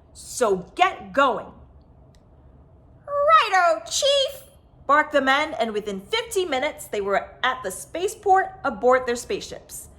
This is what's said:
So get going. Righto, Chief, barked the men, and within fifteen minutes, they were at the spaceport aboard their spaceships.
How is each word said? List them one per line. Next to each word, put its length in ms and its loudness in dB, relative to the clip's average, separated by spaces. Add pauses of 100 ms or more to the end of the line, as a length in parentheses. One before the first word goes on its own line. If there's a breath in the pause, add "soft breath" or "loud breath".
(120)
So 600 -2
get 380 0
going. 340 2 (1600)
Righto, 760 4
Chief, 580 0 (440)
barked 260 4
the 80 2
men, 340 0
and 180 -4
within 280 -6
fifteen 480 -4
minutes, 380 -4
they 140 -6
were 300 -2 (120)
at 200 -2
the 80 -8
spaceport 960 -2
aboard 420 2
their 100 -2
spaceships. 720 -10 (100)